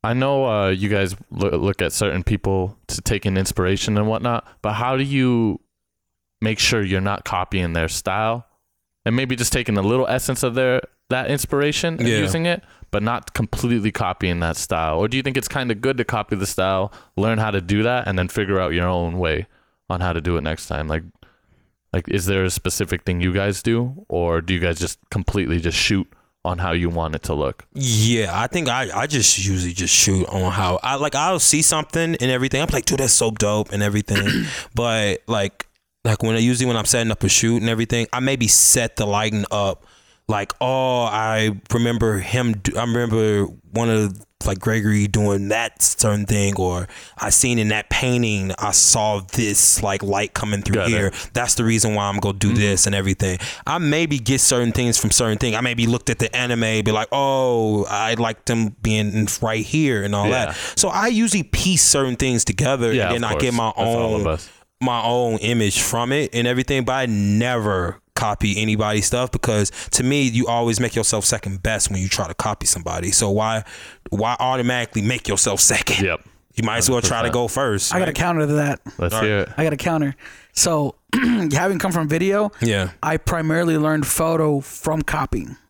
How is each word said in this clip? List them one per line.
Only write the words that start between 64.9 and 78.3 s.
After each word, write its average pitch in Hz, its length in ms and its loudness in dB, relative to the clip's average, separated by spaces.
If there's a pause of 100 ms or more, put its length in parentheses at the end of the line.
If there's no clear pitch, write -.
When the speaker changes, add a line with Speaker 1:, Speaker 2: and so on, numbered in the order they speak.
Speaker 2:
own 117 360 0
image 110 440 0
from 120 300 -2
it 147 200 0
and 120 140 0
everything. 127 380 0
But 127 100 -2
I 131 120 0
never 104 920 0 (160)
copy 104 460 0
anybody's 107 460 0
stuff, 123 260 -2
because 107 400 0 (180)
to - 140 0
me, 143 180 2
you 120 240 0
always 117 320 0
make 123 160 -2
yourself 110 300 0
second 101 380 -2
best 110 280 -2
when 95 100 -2
you 95 80 -2
try 95 200 -2
to 87 60 -10
copy - 320 -4
somebody. 85 440 -2
So 104 200 2
why, 107 340 0 (460)
why 110 280 0
automatically 123 640 0
make 120 240 -2
yourself 101 340 0
second? - 440 4
Speaker 1:
Yep. 85 160 -2 (340)
Speaker 2:
You 117 100 -2
might 110 120 0
as 117 140 2
well 120 100 2
try - 80 -2
to 123 60 0
Speaker 1:
Hundred 117 160 0
percent. - 40 -2
Speaker 2:
go 120 140 0
first, 117 460 0
Speaker 3:
I 185 40 0
got 185 60 0
a - 40 0
Speaker 2:
right? 151 60 -6
Speaker 3:
counter 170 320 0